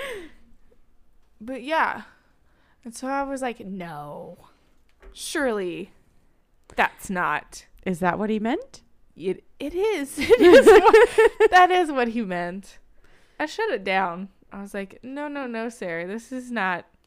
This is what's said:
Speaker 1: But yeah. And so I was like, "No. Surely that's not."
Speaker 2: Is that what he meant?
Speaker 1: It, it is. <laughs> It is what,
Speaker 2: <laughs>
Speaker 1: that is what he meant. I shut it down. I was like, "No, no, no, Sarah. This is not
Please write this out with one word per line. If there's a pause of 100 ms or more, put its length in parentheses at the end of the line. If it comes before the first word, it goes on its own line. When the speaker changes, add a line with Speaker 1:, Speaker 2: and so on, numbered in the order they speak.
(1400)
Speaker 1:
But
yeah. (840)
And
so
I
was
like,
"No. (760)
Surely (840)
that's
not." (180)
Speaker 2:
Is
that
what
he
meant? (340)
Speaker 1:
It, (160)
it
is.
<laughs>
It
is
what,
Speaker 2:
<laughs>
Speaker 1:
that
is
what
he
meant. (600)
I
shut
it
down. (240)
I
was
like,
"No,
no,
no,
Sarah.
This
is
not (200)